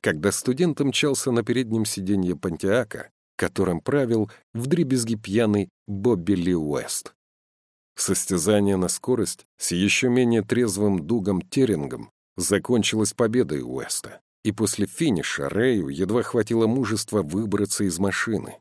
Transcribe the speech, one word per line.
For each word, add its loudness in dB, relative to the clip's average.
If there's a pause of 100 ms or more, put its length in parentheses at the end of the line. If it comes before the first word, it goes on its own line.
когда 2
студент 0
мчался 0
на 2
переднем 0
сиденье 0
Понтиака, -2 (260)
которым 0
правил 0 (220)
вдребезги 0
пьяный 0 (180)
Бобби 0
Ли 2
Уэст. -4 (800)
Состязание 2
на 2
скорость -2 (120)
с -4
ещё 2
менее 4
трезвым 0
Дугом 0
Терингом 0 (280)
закончилось 0
победой 0
Уэста, -8 (220)
и 0
после 0
финиша -2
Рэю 2
едва -2
хватило 0
мужества 0
выбраться -2
из -2
машины. -2